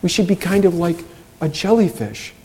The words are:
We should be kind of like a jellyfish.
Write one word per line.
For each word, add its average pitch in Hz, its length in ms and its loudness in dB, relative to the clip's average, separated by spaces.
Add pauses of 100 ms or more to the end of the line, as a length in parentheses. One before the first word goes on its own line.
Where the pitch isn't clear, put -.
We 180 60 0
should 196 180 0
be 190 100 2
kind 196 280 0
of 175 100 4
like 170 300 -2 (360)
a 156 80 -2
jellyfish. 185 840 0 (100)